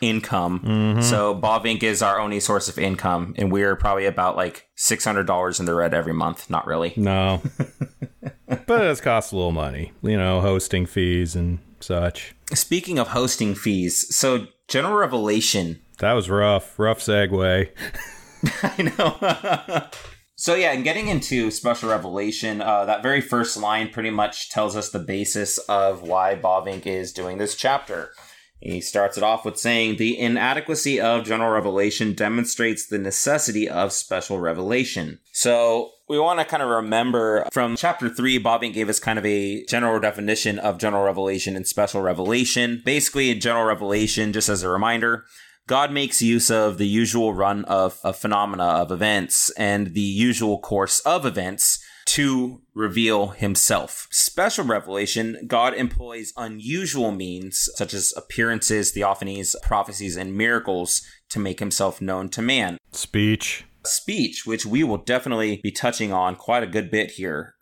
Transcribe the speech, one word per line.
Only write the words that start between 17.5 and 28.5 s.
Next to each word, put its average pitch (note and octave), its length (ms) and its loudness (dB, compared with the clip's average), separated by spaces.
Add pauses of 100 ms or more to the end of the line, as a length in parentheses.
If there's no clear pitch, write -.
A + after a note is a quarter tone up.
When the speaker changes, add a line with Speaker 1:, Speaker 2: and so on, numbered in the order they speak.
Speaker 1:
<laughs> - 180 -2
I - 200 -2
know. E3+ 1120 0
<laughs> - 40 -16 (380)
So F3 200 0
yeah, F3 160 2
and C3 100 -2
getting E3+ 240 -2
into C3 460 0
special A#2 380 0
revelation, G#2 720 -2
uh, G2+ 260 2
that G#2+ 180 0
very C#3 160 2
first A#2+ 360 -2
line G#2+ 340 0
pretty A2 200 -4
much G#2 400 -2
tells G#2+ 260 -2
us G#2 140 -6
the G#2 80 -4
basis G2 600 -2
of G2 440 0
why F#2 320 2
Bavinck F#2 520 0
is F#2 260 -4
doing F#2 260 -8
this G#2 160 -2
chapter. A2 560 -4 (500)